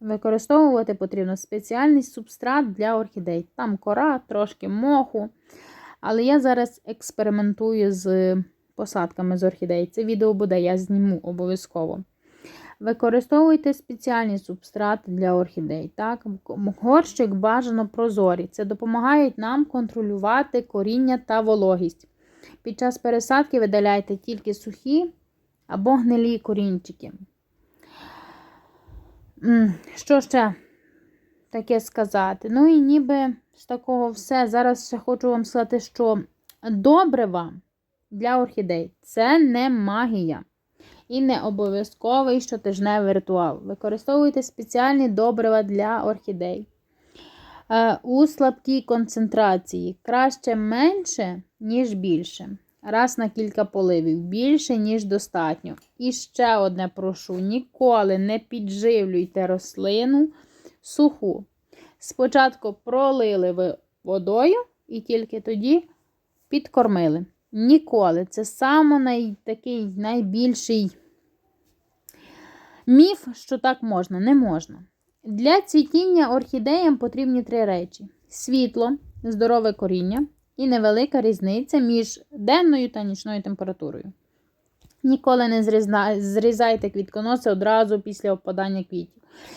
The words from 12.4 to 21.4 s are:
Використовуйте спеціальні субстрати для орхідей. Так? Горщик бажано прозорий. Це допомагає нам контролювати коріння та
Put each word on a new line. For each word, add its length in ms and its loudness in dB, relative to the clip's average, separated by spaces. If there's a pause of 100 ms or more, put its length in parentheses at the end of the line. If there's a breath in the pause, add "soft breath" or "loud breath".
Використовуйте 920 2
спеціальні 640 -4
субстрати 640 -6 (100)
для 220 0
орхідей. 640 -4
Так? 300 -6 (540)
Горщик 500 2
бажано 580 -2
прозорий. 580 0
Це 180 -8
допомагає 720 0
нам 280 -2
контролювати 1000 -2
коріння 640 -2
та 140 0